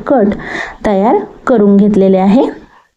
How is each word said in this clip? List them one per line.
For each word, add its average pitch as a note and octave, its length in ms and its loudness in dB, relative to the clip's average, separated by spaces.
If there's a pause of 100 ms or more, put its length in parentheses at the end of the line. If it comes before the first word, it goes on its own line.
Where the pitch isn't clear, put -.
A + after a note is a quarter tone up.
कट B3 200 2 (600)
तयार G#3+ 300 0 (300)
करून G3+ 300 2
घेतलेले G3 420 2
आहे. G3+ 500 0 (280)